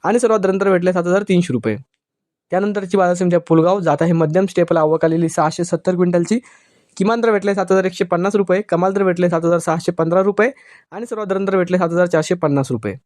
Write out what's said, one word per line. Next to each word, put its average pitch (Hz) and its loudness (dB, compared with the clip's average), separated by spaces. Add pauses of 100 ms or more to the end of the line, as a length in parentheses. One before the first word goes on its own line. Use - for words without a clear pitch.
आणि 208 2
सर्वात 220 2
दर 190 0
भेटलाय 180 2
सात 175 -2
हजार 190 2
तीनशे 180 0
रुपये. 113 -2 (760)
त्यानंतरची 196 -2
बाजार 180 2
समिती 175 2 (100)
पुलगाव 170 4
जात 156 2
आहे 170 2
मध्यम 165 2
स्टेपल, 170 0
आवक 160 2
आलेली 165 0
सहाशे 165 -2
सत्तर 180 -2
क्विंटलची, 175 0 (580)
किमान 226 0
दर 226 2
भेटलाय 202 0
सात 190 0
हजार 190 4
एकशे 185 -2
पन्नास 180 -2
रुपये, 196 2
कमाल 180 0
दर 196 0
भेटलाय 175 2
सात 165 -2
हजार 170 2
सहाशे 165 -2
पंधरा 165 0
रुपये 208 0 (400)
आणि 214 -12
सर्वात 214 -8
दर 190 -2
भेटले 180 0
सात 170 0
हजार 175 2
चारशे 165 0
पन्नास 143 0
रुपये. 107 -4 (120)